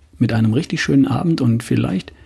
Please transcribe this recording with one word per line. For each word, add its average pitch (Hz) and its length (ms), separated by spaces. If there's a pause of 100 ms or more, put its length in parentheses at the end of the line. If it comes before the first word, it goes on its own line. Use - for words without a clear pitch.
(200)
Mit 120 120
einem 110 220
richtig 160 300
schönen 139 240
Abend 165 340
und 117 220
vielleicht 127 500 (120)